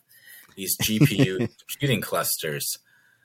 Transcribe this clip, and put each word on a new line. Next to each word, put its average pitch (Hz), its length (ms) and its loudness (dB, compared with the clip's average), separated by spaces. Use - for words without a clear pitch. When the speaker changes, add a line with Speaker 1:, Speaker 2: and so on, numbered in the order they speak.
Speaker 1:
these 95 260 -4
G 110 180 2
P 135 240 6
U 95 140 0
Speaker 2:
<laughs> 120 100 -2
Speaker 1:
computing 123 320 -2
clusters. 78 800 -4